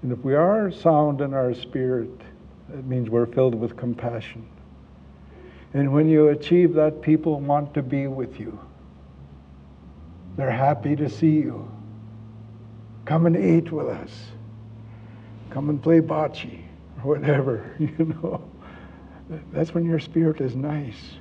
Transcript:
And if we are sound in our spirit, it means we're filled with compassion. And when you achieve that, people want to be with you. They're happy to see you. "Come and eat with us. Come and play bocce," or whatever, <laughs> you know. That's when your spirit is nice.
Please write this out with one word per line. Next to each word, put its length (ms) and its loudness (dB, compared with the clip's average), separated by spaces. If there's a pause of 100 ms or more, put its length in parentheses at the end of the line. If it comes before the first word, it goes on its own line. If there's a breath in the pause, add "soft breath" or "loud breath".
And 80 -4
if 140 -4
we 100 2
are 380 4
sound 480 4
in 120 -2
our 220 0
spirit, 560 -2 (640)
it 140 -12
means 220 -2
we're 180 2
filled 280 2
with 220 -6
compassion. 720 -8 (1300 loud breath)
And 180 2
when 160 6
you 200 8
achieve 460 4
that, 280 2
people 360 2
want 360 0
to 80 0
be 260 -2
with 320 -8
you. 180 -12 (1800)
They're 140 -2
happy 460 2
to 120 0
see 300 4
you. 320 -4 (1300)
"Come 220 2
and 100 6
eat 340 4
with 180 -4
us. 440 -12 (1160 loud breath)
Come 180 -4
and 120 0
play 200 6
bocce," 600 -4 (420)
or 120 -2
whatever, 560 0
<laughs> 60 -16
you 440 -2
know. 180 -6 (1120 loud breath)
That's 220 -4
when 100 0
your 160 0
spirit 400 0
is 160 -4
nice. 640 -8